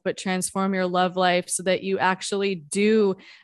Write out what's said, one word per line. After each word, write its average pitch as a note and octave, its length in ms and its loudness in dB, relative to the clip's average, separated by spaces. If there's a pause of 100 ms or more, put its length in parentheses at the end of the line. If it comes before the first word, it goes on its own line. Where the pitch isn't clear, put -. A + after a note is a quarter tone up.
but F#3 120 -2
transform F#3+ 560 -2
your F#3 140 0
love F3+ 300 0
life F3+ 340 2
so - 140 -6
that F#3 180 0
you F#3+ 160 -2
actually G3 560 0
do G3 600 2 (280)